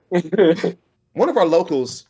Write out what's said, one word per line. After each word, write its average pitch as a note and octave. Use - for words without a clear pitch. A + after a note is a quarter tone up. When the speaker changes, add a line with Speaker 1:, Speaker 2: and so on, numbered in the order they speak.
Speaker 1:
<laughs> E3+
Speaker 2:
One A#3+
of E4
our G3
locals E3